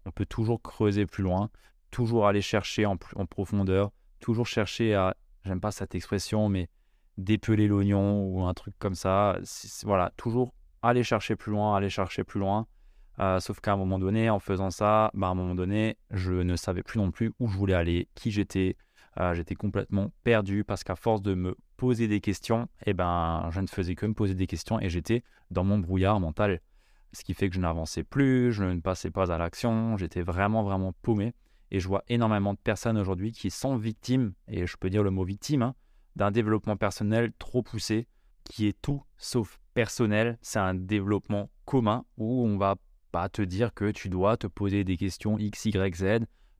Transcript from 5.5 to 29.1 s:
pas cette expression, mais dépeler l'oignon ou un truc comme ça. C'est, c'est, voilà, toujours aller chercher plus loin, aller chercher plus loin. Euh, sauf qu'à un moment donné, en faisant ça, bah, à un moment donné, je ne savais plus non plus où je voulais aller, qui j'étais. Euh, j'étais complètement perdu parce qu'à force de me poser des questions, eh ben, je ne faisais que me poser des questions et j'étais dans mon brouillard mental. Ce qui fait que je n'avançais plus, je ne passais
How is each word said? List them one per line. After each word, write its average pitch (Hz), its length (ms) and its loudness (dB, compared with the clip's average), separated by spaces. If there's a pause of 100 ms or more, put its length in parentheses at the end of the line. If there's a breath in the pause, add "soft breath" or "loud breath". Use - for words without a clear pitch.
pas 104 120 -4
cette - 220 -10
expression, 104 540 0
mais 92 220 0 (480)
dépeler 107 480 2
l'oignon 101 580 4
ou 92 200 -2
un 90 100 0
truc - 240 -14
comme 98 160 -2
ça. 95 480 2
C'est, - 260 -14
c'est, - 180 -12
voilà, 95 300 2
toujours 123 380 -2 (260)
aller 120 220 4
chercher 110 340 0
plus - 160 -6
loin, 104 240 2
aller 98 140 0
chercher 95 340 -4
plus - 160 -4
loin. 101 260 0 (520)
Euh, 92 200 2
sauf - 220 -6
qu'à 104 140 2
un - 20 0
moment 95 220 0
donné, 110 320 2
en 104 80 2
faisant 95 320 -2
ça, 107 420 4
bah, 95 140 0
à 92 40 2
un 92 40 0
moment 92 220 -2
donné, 104 420 0 (120)
je 92 220 -2
ne 90 240 2
savais - 260 -4
plus - 180 -4
non 92 100 2
plus 113 280 -2
où 120 100 -2
je 98 100 -2
voulais 95 160 2
aller, 85 400 2
qui - 160 -4
j'étais. 95 480 0 (400 soft breath)
Euh, 87 160 0
j'étais 87 220 -4
complètement 98 560 -2 (100)
perdu 104 400 2
parce 98 220 -6
qu'à 92 100 -4
force 110 260 0
de 95 140 0
me 90 220 -2 (200)
poser 117 300 2
des 104 140 2
questions, 113 480 -2 (180)
eh 101 80 2
ben, 85 560 0
je 92 100 -4
ne 95 60 -2
faisais 90 300 -4
que 104 100 -4
me 110 80 0
poser 98 220 0
des 92 100 0
questions 110 320 -4
et 101 100 -2
j'étais 90 360 0 (260 soft breath)
dans 90 140 0
mon 101 140 4
brouillard 95 420 2
mental. 90 400 0 (520)
Ce - 120 -18
qui 90 100 -4
fait 101 140 0
que 90 80 -4
je 92 40 0
n'avançais 82 440 -2
plus, 131 480 2
je 101 100 0
ne 90 160 0
passais 90 320 -2